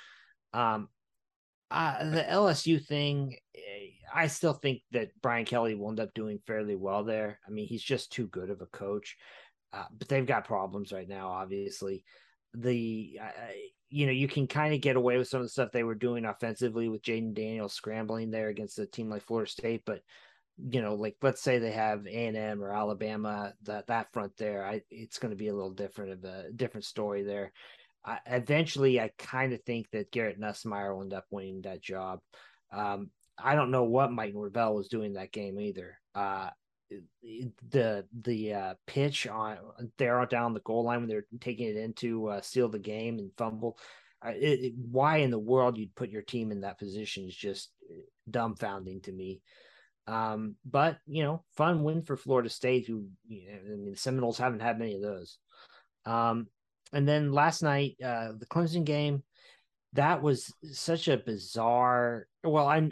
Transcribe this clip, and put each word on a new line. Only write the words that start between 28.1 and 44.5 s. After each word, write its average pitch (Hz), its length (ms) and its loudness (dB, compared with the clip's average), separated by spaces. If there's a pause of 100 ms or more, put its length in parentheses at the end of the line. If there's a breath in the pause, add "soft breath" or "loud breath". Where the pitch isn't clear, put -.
eventually, 135 720 4
I 110 200 -2
kinda 131 400 0
think 117 320 -6
that 107 200 -4
Garrett 107 280 -2
Nussmeier 101 560 -4
will 95 80 -6
end 98 100 -8
up 95 160 -6
winning 95 320 -8
that 92 200 -10
job. 95 400 -6 (500 loud breath)
Um, 101 400 -4 (260)
I 135 180 4
don't 131 160 6
know 127 120 6
what 123 280 6
Mike 110 220 -2
Norvell 107 400 2
was 101 140 0
doing 107 260 -2
that 95 180 -8
game 101 280 -6
either. 92 400 -6 (160)
Uh, 98 340 -2 (720)
the, 113 840 0 (120)
the, 107 340 -2
uh, 95 200 -4 (140)
pitch 139 400 0
on 107 320 -4 (380)
there 123 280 4
down 120 300 2
the 104 60 -4
goal 117 240 2
line 120 160 0
when 120 80 -2
they're 107 180 -2 (120)
taking 120 280 -4
it 107 100 -2
in 110 160 -4
to, 113 340 -2
uh, 101 140 -4
seal 127 260 2
the 107 120 -4
game 110 400 -4
and 98 180 -8
fumble. 113 400 -4 (480 loud breath)
Uh, 117 60 -6
it, 131 280 2